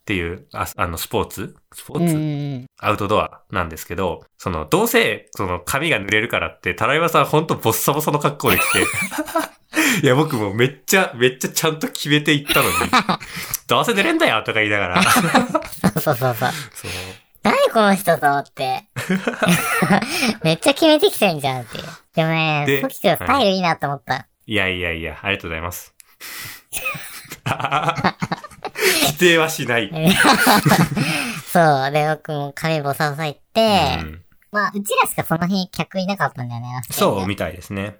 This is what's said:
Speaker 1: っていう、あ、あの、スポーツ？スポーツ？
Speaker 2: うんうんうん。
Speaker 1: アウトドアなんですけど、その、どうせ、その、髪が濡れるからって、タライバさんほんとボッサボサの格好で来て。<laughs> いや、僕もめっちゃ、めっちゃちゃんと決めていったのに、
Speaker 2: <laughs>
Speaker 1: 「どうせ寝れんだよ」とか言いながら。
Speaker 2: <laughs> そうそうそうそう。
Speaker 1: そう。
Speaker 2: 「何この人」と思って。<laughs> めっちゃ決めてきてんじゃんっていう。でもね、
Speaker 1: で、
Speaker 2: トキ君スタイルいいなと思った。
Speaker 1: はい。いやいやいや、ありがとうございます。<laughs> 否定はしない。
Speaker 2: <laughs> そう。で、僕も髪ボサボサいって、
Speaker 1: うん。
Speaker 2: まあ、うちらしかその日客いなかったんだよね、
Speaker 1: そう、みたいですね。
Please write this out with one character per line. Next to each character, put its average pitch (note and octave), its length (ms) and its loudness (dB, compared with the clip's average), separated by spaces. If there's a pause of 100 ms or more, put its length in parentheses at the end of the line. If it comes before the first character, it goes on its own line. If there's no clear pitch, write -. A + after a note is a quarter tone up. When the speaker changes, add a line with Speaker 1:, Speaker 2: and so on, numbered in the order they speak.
Speaker 1:
っ - 40 -20
て A2 80 -2
い F2 200 -2
う、 - 180 -16
あ、 G2+ 240 -6
あ F#2 120 -2
の、 E2 120 -6
ス - 80 -8
ポ G#2 140 -2
ー - 60 -4
ツ？ - 280 -12 (180)
ス - 120 -18
ポ - 100 -14
ー E3+ 120 2
ツ？ D#3 80 2
Speaker 2:
う D3+ 40 -2
ん - 20 -2
う D#3 40 -4
ん C#3+ 280 -4
う - 40 -6
ん。 B2+ 80 -12 (120)
Speaker 1:
ア - 140 -2
ウ G2+ 60 0
ト G#2 100 -4
ド G2+ 120 4
ア - 300 -4
な F#2 140 -2
ん E2 60 -6
で E2 80 -12
す - 100 -14
け F2+ 80 -8
ど、 F2 300 -4 (120)
そ G2 140 -6
の、 D#2 140 -4
ど F#3+ 180 2
う A#3 40 0
せ、 G3+ 440 0
そ G2 160 -6
の、 F2 120 -4
髪 C3+ 300 -2
が B2 80 2
濡 G2+ 140 -4
れ G#2+ 100 4
る A#2 60 -2
か G2 120 -2
ら E2 100 -2
っ - 100 -16
て、 F#2 160 -4
タ A2 100 -2
ラ C3+ 100 2
イ D#3+ 40 2
バ E3+ 100 2
さ D#3+ 120 4
ん C3+ 40 2
ほ D#3 140 2
ん E3 80 -2
と - 80 -2
ボ - 160 0
ッ - 20 0
サ - 200 0
ボ D3 80 0
サ D#3 100 -2
の D3 80 0
格 D3+ 180 -2
好 - 140 2
で F#3 80 4
来 - 140 0
て。 F#3+ 120 2 (380)
<laughs> - 400 -6 (380)
い D3 40 0
や、 B2+ 100 6
僕 D3 200 2
も G#2 180 -2
め A#2 120 4
っ - 200 -8
ち G3+ 120 4
ゃ、 F#3 180 2
め A#2+ 120 2
っ B2+ 100 0
ち - 80 -6
ゃ A3 40 -4
ち - 160 -2
ゃ D#3+ 60 4
ん D3+ 80 -8
と B3+ 80 -4
決 - 220 -6
め D3+ 120 4
て D3+ 120 2
い C#3+ 100 0
っ - 100 -10
た C#3 80 4
の A#2+ 80 2
に、 F2 60 0 (400)
Speaker 2:
<laughs> - 240 -14 (280)
Speaker 1:
「ど B2 140 4
う - 40 0
せ A#3+ 80 0
寝 G3 100 2
れ E4 100 2
ん D#4+ 40 0
だ D#4+ 100 4
よ」 A2+ 180 2
と A2 80 -2
か A2 60 2
言 G#2+ 80 2
い G#2 40 0
な G#2 80 2
が F#2 80 0
ら。 F2+ 160 2
Speaker 2:
<laughs> F#2 80 4
そ B3 80 6
う A#3 800 0
そ D#3 100 0
う - 0 -
そ - 0 -
う C3 40 2
そ B2+ 140 -2
う。 A#2+ 60 -2
Speaker 1:
そ B2 120 -2 (400)
う。 - 40 -8 (520)
Speaker 2:
「何 - 120 4 (160)
こ A3+ 100 4
の G3+ 140 6
人」 E3+ 220 2
と - 100 -2
思 C#3+ 120 4
っ - 40 -4
て。 - 420 -6 (800)
<laughs> A3+ 800 0
め D#3+ 100 2
っ E3 40 0
ち - 120 2
ゃ C#4 40 2
決 D#4+ 120 2
め D4+ 140 6
て G4 120 4
き - 80 -8
て G3 120 4
ん D3+ 80 -4
じ C#3 80 -4
ゃ C3 120 -2
ん - 20 -8
っ A#2 40 -12
て - 120 -14
い - 40 -10
う。 - 20 -12 (320)
で D#3+ 80 4
も D#3+ 60 2
ね、 D#3+ 360 0
Speaker 1:
で、 C#3 160 2
Speaker 2:
ト C4+ 60 -2
キ - 140 -10
君 E3+ 140 4
ス - 100 -10
タ C4+ 160 2
イ G#3+ 40 4
ル G3 60 4
い F#3 60 0
い F#3 40 -2
な E3+ 140 2
と D3 120 -4
思 C#3 100 -4
っ - 60 -18
た。 C3 100 -4
Speaker 1:
は C3 60 -2
い。 - 60 -16 (280)
い - 20 -2
や F#2+ 140 2
い F2+ 100 -4
や E2+ 140 -2
い E2 80 -6
や、 D#2+ 200 -8
あ G2 80 -4
り G2 80 0
が - 40 -12
と F#2 60 -10
う E2 40 -6
ご E2 40 -6
ざ D#2+ 40 -8
い - 20 -8
ま F2 100 -6
す。 - 220 -14 (1500)
<laughs> C3 100 -4 (1500)
否 D3 120 0
定 F3 200 6
は D#3 120 2
し D3+ 160 -6
な A#2 140 2
い。 G#2 120 -4
Speaker 2:
<laughs> G#3+ 1600 2
そ D3 360 4
う。 C#3 40 -2
で、 D3+ 180 0
僕 D#3 220 -6
も C#3+ 240 -6
髪 D#3+ 260 -2
ボ C#3 120 -2
サ D3 180 -2
ボ C#3 60 -8
サ D#3+ 100 -4
い C#3+ 40 -4
っ - 60 -16 (160)
て、 G3 480 2
Speaker 1:
う - 20 -8
ん。 D#2 180 -12 (300)
Speaker 2:
ま G3+ 160 0
あ、 - 60 -4
う G3+ 80 -4
ち D4+ 200 -4
ら - 80 2
し - 60 -8
か A#3 80 -2
そ E3 140 -2
の F3 100 -2
日 F#3 240 -2
客 - 280 -6
い F#3 60 -2
な G3 100 -2
か D#3+ 120 -2
っ - 60 -6
た B2 100 -10
ん A#2+ 60 -8
だ A#2+ 60 -8
よ A#2 60 -8
ね、 B2 200 -8 (100)
Speaker 1:
そ A2+ 320 0
う、 F#2 40 -2
み G2+ 80 -2
た F2+ 140 -4
い - 40 -10
で F2+ 80 -14
す - 120 -12
ね。 G2 260 -6